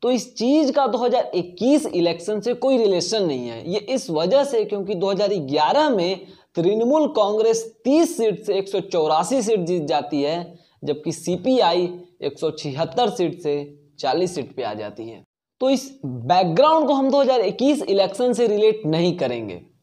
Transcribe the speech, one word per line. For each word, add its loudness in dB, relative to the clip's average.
तो 0
इस -2
चीज़ 2
का 2
दो -2
हज़ार 0
इक्कीस 0
इलेक्शन -2
से -2
कोई 2
रिलेशन 0
नहीं -4
है। -12
ये -2
इस -4
वजह 2
से 0
क्योंकि -6
दो -2
हज़ार 0
ग्यारह 2
में -2
तृणमूल 2
कांग्रेस 2
तीस 4
सीट 0
से 0
एक -4
सौ -2
चौरासी 0
सीट 0
जीत -2
जाती -2
है, -4
जबकि -4
सीपीआई 2
एक -6
सौ -2
छिहत्तर -2
सीट -2
से -2
चालीस -2
सीट -8
पे -6
आ -4
जाती -12
है। -18
तो 2
इस -2
बैकग्राउंड 2
को 2
हम 2
दो 2
हज़ार 4
इक्कीस 0
इलेक्शन 2
से 2
रिलेट 2
नहीं 2
करेंगे। -4